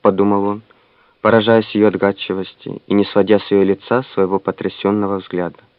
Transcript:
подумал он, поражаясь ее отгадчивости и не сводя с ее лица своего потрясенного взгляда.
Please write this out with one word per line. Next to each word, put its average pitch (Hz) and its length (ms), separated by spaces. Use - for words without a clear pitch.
подумал 101 420
он, 101 180
поражаясь 110 520
ее 107 140
отгадчивости 95 960
и - 60
не 101 140
сводя 101 320
с - 120
ее 101 120
лица 98 400
своего 95 260
потрясенного 98 840
взгляда. 90 380